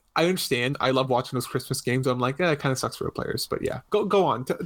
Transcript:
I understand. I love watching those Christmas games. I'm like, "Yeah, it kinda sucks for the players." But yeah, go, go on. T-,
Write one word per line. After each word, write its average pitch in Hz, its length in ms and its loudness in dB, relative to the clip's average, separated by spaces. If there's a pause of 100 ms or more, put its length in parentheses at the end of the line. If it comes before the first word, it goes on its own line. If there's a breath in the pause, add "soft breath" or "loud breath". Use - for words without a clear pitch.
(140)
I 160 120 4
understand. 143 520 0
I 131 120 2
love 131 180 2
watching 127 260 0
those 123 120 -2
Christmas - 340 -4
games. 127 260 0
I'm 127 120 2
like, 127 200 0
"Yeah, 180 120 2
it 147 100 0
kinda 135 160 0
sucks 120 200 -4
for - 80 -6
the - 60 -4
players." - 380 -4
But - 140 -4
yeah, - 260 -2
go, 208 160 2
go 190 220 4
on. 127 180 0
T-, - 80 -2 (140)